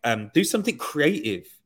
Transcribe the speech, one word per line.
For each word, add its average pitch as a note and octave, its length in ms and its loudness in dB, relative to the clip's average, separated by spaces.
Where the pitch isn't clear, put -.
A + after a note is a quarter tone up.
um, A2 300 -2
do F3+ 100 4
something G3+ 320 0
creative D3 720 0